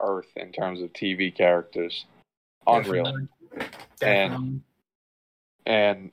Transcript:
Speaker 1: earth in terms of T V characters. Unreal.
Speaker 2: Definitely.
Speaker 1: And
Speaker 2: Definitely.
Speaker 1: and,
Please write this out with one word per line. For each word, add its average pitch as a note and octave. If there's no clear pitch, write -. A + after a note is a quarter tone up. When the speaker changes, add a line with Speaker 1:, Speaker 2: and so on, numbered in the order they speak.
Speaker 1:
earth G2
in F2+
terms F2+
of F2
T G2
V F#2
characters. F2
Unreal. G2
Speaker 2:
Definitely. C3+
Speaker 1:
And G2
Speaker 2:
Definitely. C3
Speaker 1:
and, G2+